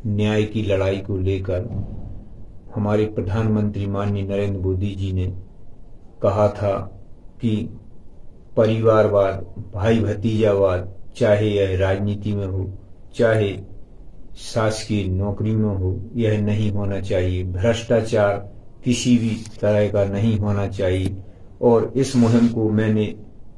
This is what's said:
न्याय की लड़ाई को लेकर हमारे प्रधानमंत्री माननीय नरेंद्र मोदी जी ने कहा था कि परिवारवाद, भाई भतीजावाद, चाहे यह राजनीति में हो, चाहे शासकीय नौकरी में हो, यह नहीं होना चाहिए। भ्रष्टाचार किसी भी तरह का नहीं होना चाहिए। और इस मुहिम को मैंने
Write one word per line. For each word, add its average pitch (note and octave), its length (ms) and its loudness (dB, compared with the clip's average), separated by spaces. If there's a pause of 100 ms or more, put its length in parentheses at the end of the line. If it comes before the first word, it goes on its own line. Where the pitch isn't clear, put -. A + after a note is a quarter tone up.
न्याय G#2+ 360 2
की G#2+ 180 -2
लड़ाई G2 360 0
को G2 200 -4
लेकर F#2 520 -2 (1040)
हमारे G#2+ 300 2
प्रधानमंत्री G#2 800 0
माननीय G2+ 360 -2
नरेंद्र G2 360 -2
मोदी F#2 360 0
जी F#2+ 180 -2
ने F#2 120 0 (960)
कहा G#2 260 4
था G2+ 560 -4 (380)
कि G#2+ 280 -2 (880)
परिवारवाद, G#2+ 880 4 (280)
भाई A2+ 260 2
भतीजावाद, G2 920 2 (220)
चाहे G#2+ 340 4
यह G2 300 2
राजनीति G2+ 540 0
में G2 140 -2
हो, F#2 300 -4 (380)
चाहे A2 440 2 (760)
शासकीय G#2+ 720 -2
नौकरी G2+ 480 0
में G#2+ 200 2
हो, F#2 240 -2 (160)
यह A2 260 2
नहीं G#2 300 2
होना G2 300 0
चाहिए। F#2 420 0
भ्रष्टाचार G#2 1080 0 (340)
किसी B2 320 4
भी A2 260 0 (180)
तरह G#2 280 4
का G2+ 160 2
नहीं G2+ 340 0
होना G2+ 280 0
चाहिए। F#2 500 0 (440)
और A#2 340 4
इस C3 200 0
मुहिम A#2 320 6
को A2+ 220 0
मैंने G#2+ 460 2 (420)